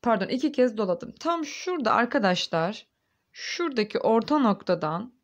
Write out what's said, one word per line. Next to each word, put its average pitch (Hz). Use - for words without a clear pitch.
Pardon, 220
iki 269
kez 247
doladım. 185
Tam 339
şurada 330
arkadaşlar, 196
şuradaki 262
orta 233
noktadan 185